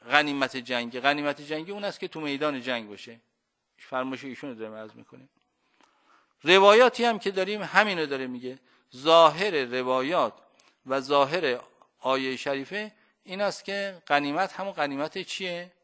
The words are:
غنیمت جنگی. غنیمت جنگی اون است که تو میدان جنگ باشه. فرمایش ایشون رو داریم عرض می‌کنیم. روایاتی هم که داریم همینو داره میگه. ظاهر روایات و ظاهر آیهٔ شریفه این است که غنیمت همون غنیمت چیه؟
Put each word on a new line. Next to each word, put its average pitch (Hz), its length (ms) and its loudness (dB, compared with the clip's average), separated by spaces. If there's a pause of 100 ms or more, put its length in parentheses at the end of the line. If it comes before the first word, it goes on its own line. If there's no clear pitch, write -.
غنیمت 143 480 2
جنگی. 120 420 -6
غنیمت 147 420 0
جنگی 156 300 -8
اون 202 120 -10
است 196 160 -8
که 185 80 -8
تو 160 140 -12
میدان 143 400 -4
جنگ 117 280 -6
باشه. 113 300 -18 (580)
فرمایش 131 460 -8
ایشون 135 260 -12
رو 120 60 -12
داریم 110 200 -12
عرض 110 200 -16
می‌کنیم. 127 340 -20 (1160)
روایاتی 214 600 8
هم 226 140 0
که 202 120 -4
داریم 190 320 -4
همینو 175 420 0
داره 135 220 -6
میگه. 127 320 -12 (360)
ظاهر 160 680 6
روایات 127 680 -2 (520)
و 135 160 -2
ظاهر 139 580 2 (400)
آیهٔ 131 360 -2
شریفه 147 560 -8 (320)
این 190 180 -10
است 196 240 -4
که 196 420 -8
غنیمت 143 460 0
همون 196 200 -8
غنیمت 147 440 -6
چیه؟ 180 540 -8 (120)